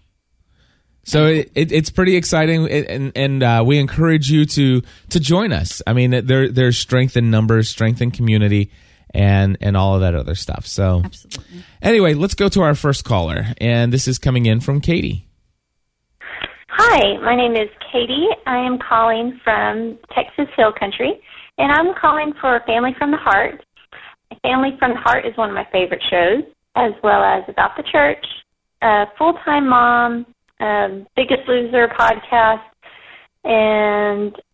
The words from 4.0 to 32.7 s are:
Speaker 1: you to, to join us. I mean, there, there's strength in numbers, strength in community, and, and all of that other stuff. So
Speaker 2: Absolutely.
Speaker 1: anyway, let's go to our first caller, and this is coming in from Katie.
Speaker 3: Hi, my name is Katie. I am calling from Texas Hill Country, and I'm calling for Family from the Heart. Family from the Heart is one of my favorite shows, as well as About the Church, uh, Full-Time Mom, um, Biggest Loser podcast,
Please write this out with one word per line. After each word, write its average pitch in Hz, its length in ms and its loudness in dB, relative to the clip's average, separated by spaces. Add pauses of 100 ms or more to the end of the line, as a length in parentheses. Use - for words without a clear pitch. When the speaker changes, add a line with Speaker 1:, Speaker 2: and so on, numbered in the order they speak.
Speaker 1:
you 151 140 4
to, 131 380 0 (260)
to 175 100 0
join 170 320 0
us. 85 340 -4
I 104 60 0
mean, 123 340 2
there, 131 240 2
there's 123 280 2
strength 127 400 0
in 117 120 2
numbers, 110 380 2
strength 113 340 -2
in 123 100 0
community, 104 600 0 (420)
and, 98 460 2
and 101 160 -2
all 95 200 2
of 95 60 2
that 87 140 2
other 78 200 -4
stuff. - 300 -10
So 92 380 0
Speaker 2:
Absolutely. - 600 -14 (180)
Speaker 1:
anyway, 202 320 4
let's 160 220 -2
go 202 120 0
to 190 140 2
our 151 120 4
first 143 300 -2
caller, 90 440 -2 (120)
and 120 320 0
this 131 160 -2
is 127 100 -2
coming 127 280 0
in 113 160 2
from 139 180 -2
Katie. 151 480 -4 (1400)
Speaker 3:
Hi, 240 520 2
my 233 140 0
name 240 200 0
is 214 140 -2 (220)
Katie. 254 360 -2 (200)
I 247 100 -2
am 247 220 -2
calling 226 640 0
from 220 560 -2 (160)
Texas 277 320 -4 (100)
Hill 214 220 4
Country, 233 400 -4 (380)
and 285 140 2
I'm 330 280 2
calling 302 420 0
for 247 240 0
Family 240 320 -2
from 294 140 -2
the - 60 0
Heart. - 460 0 (800)
Family 262 380 0
from 247 140 0
the 247 60 -6
Heart 247 260 0
is 226 120 -6
one 220 120 -2
of 202 60 -8
my 196 160 -6
favorite 180 380 -2
shows, 190 340 2 (320)
as 220 180 0 (100)
well 202 200 4
as 190 240 0
About - 300 -2
the - 140 -10
Church, 294 340 0 (560)
uh, 208 240 2 (140)
Full-Time 302 500 0
Mom, 240 560 2 (340)
um, 202 460 -4 (100)
Biggest 262 320 -2
Loser 240 420 0
podcast, 226 760 0 (800)